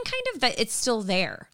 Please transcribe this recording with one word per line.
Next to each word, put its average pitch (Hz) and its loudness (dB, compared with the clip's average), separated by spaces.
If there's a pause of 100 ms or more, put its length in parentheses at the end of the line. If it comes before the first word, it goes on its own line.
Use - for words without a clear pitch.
kind 523 -2 (120)
of 311 -4
that 247 2
it's 220 0
still 233 0
there. 185 0